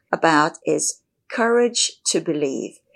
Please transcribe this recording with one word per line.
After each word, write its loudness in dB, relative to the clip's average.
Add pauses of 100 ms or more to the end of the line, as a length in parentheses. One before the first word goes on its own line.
(120)
about 2
is -2 (300)
courage 0 (160)
to 0
believe. -4 (220)